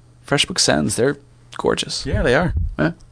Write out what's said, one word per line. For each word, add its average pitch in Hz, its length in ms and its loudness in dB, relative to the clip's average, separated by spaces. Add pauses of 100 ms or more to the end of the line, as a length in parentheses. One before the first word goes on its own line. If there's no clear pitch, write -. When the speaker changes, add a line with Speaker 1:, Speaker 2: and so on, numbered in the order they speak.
(280)
Speaker 1:
FreshBooks - 320 0
sends, - 380 2
they're 139 200 2 (380)
gorgeous. - 500 -2
Speaker 2:
Yeah, - 180 -2
they 123 120 4
are. 165 180 2 (240)
Speaker 1:
Yeah, 160 140 0 (200)